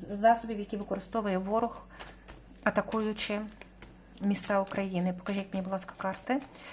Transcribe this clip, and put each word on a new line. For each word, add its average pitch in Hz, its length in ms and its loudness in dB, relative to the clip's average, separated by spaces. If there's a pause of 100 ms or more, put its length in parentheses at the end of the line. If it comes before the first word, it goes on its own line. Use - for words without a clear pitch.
засобів, 226 500 4
які 208 180 -4
використовує 202 600 0
ворог, 220 440 0 (800)
атакуючи 214 760 0 (800)
міста 196 400 2
України. 185 520 0
Покажіть 196 420 -4
мені, 190 100 -2
будь 190 80 -4
ласка, 190 240 -4
карти. 220 440 0 (320)